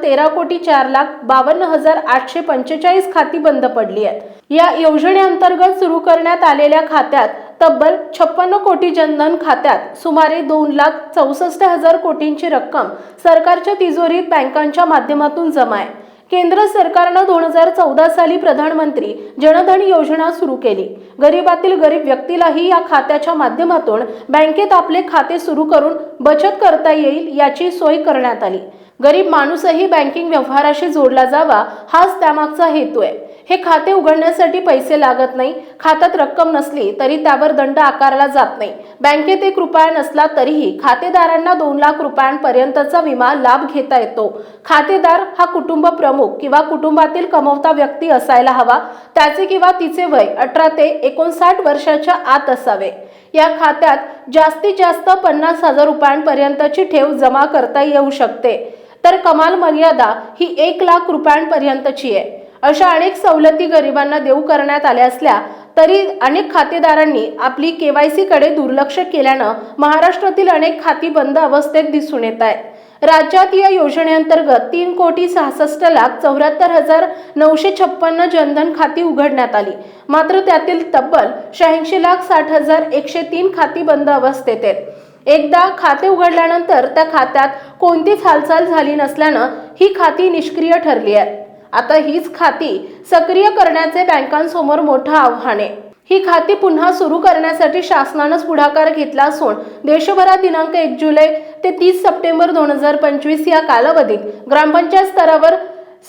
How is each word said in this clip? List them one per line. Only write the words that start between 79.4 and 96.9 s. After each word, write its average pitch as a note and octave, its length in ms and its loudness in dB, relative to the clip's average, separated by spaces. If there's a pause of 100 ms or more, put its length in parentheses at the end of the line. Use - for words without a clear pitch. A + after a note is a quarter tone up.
आली, G3+ 160 -2 (380)
मात्र D#4+ 300 0
त्यातील E4+ 560 0
तब्बल C4+ 320 0 (260)
शहाऐंशी E4 480 0
लाख F4+ 220 0
साठ D#4 280 0
हजार D#4 320 2 (100)
एकशे D4 280 -4
तीन F4 360 -4
खाती D#4+ 260 -2
बंद C#4+ 260 0
अवस्थेत C4 540 -2
आहेत. D3+ 120 0 (520)
एकदा D#4 500 2
खाते D4+ 300 0
उघडल्यानंतर E4+ 800 2
त्या - 180 0
खात्यात C#4+ 460 0 (300)
कोणतीच F4 460 0
हालचाल D#4+ 400 2
झाली D4 300 0
नसल्यानं C#4+ 520 0 (320)
ही G4 180 4
खाती F4 320 0
निष्क्रिय E4 560 -2
ठरली A3 280 0
आहेत. - 260 0 (340)
आता B3 220 0
हीच D#4 400 -2
खाती - 720 -4
सक्रिय F#4 400 2
करण्याचे E4 540 0
बँकांसमोर D4+ 760 -2
मोठं C#4+ 320 0
आव्हान B3 480 0
आहे. G#3 100 -4 (400)
ही F#4+ 160 4
खाती E4+ 280 2
पुन्हा F4+ 380 0